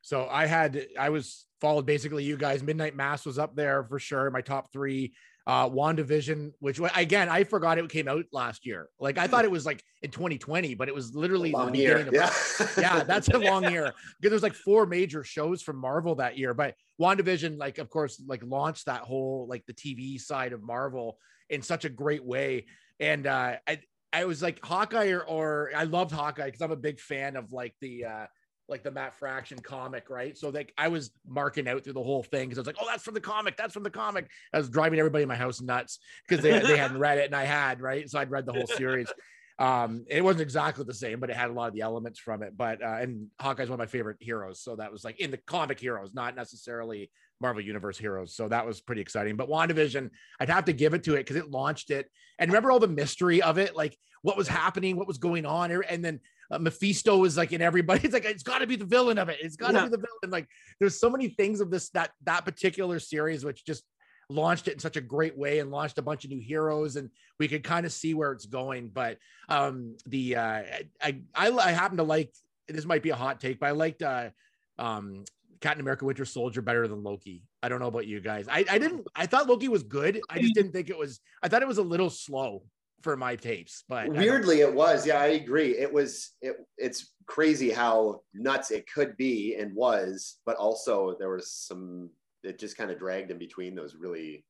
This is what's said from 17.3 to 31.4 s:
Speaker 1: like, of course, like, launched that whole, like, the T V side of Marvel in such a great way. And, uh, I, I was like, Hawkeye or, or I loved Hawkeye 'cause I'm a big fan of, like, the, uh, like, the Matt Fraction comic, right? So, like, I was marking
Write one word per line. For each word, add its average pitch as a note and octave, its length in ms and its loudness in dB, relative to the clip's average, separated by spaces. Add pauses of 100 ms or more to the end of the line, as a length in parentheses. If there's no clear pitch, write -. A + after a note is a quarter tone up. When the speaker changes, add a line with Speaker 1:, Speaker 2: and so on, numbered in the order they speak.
Speaker 1:
like, C#3 200 -6
of D3 100 -10
course, D3 380 -4
like, B2+ 160 -8
launched C#3 440 -4
that B2 160 -4
whole, C3 460 -4
like, B2 180 -10
the B2 60 -14
T C3+ 220 -10
V C3 240 -10
side B2+ 340 -6
of A2+ 100 -12
Marvel A#2+ 560 -6 (300)
in C#3+ 140 -4
such E3 220 -4
a D#3 40 -2
great C#3+ 360 -2
way. B2+ 420 -2 (340)
And, D3 260 0
uh, B2+ 300 0 (100)
I, D3+ 140 -2 (320)
I E3 140 0
was D#3+ 160 -4
like, F3 220 -4
Hawkeye G3+ 460 2
or, F3+ 120 0
or D3+ 520 -2
I D3+ 100 0
loved E3 280 0
Hawkeye D3 380 -4
'cause - 100 -12
I'm D#3+ 120 -2
a D#3 40 -4
big C#3 240 -6
fan C3+ 360 -6
of, A#2+ 160 -10
like, B2 280 -10
the, A#2+ 240 -10
uh, A2 220 -10 (440)
like, C3 120 -8
the C#3+ 80 -6
Matt C3+ 240 -10
Fraction C3 440 -10
comic, C3 520 -12
right? C3 260 -8
So, D3 140 -6
like, C#3+ 260 -10
I D#3 120 0
was D#3 240 -4 (140)
marking C#3 420 -2